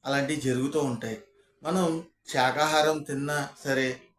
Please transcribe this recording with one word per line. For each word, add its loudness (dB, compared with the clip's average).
అలాంటివి -2
జరుగుతూ 0
ఉంటాయి. -4
మనం 0
శాకాహారం 4
తిన్నా -4
సరే 0